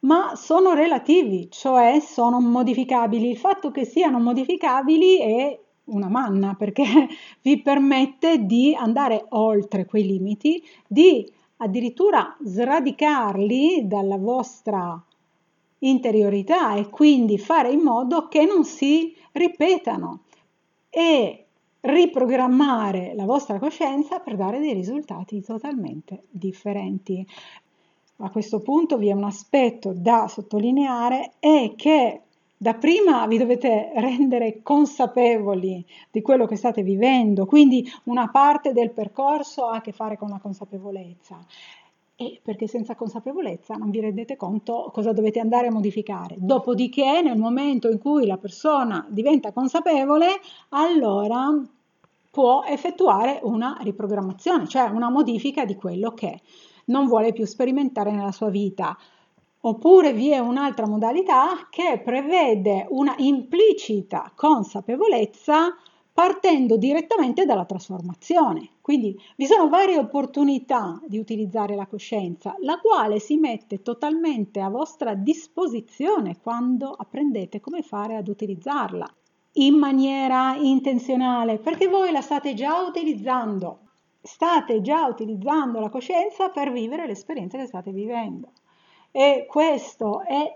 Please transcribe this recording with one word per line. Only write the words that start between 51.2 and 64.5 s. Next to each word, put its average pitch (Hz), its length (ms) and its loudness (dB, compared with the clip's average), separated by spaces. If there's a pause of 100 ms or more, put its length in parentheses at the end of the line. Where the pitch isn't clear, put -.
può 262 360 2
effettuare 285 800 0
una 233 380 -4
riprogrammazione, 202 840 -4
cioè 254 220 0
una 233 200 -2
modifica 262 540 -2
di 196 120 -6
quello 196 380 -8
che - 280 -10 (460)
non 269 180 0
vuole 226 260 2
più 226 140 -4
sperimentare 254 680 -2
nella 202 200 -4
sua 214 180 -4
vita. 196 480 -4 (640)
Oppure 311 500 6
vi 247 200 0
è 269 80 2
un'altra 247 480 -2
modalità 269 840 0
che 330 340 -2
prevede 240 880 0
una 269 280 0
implicita 269 1200 0
consapevolezza 294 1400 0 (340)